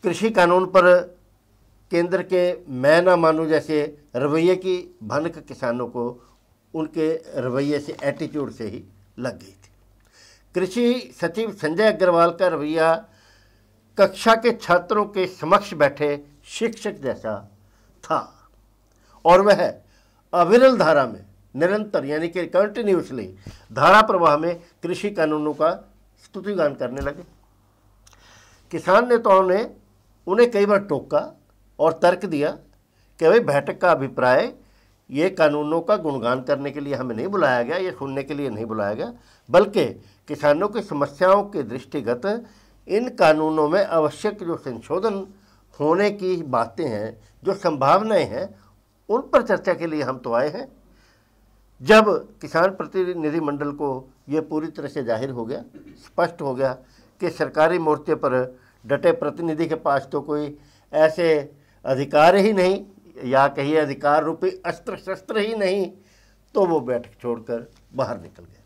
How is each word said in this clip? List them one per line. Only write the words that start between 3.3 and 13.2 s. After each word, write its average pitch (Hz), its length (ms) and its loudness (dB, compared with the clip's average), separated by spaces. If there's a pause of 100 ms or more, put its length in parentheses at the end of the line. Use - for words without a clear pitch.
जैसे 151 580 -2 (100)
रवैये 160 400 2
की 185 480 -6
भनक 160 340 -6
किसानों 123 500 -8
को 120 480 -10 (400)
उनके 160 460 -4 (200)
रवैये 139 380 -2
से, 147 240 -12
एटीट्यूड 143 480 -6
से 110 160 -12
ही 107 160 -12 (360)
लग 120 200 -8
गई - 80 -20
थी। - 240 -20 (840)
कृषि 233 680 -2
सचिव 185 300 -4
संजय 170 420 0
अग्रवाल 170 380 4
का 180 160 0
रवैया 160 580 0 (920)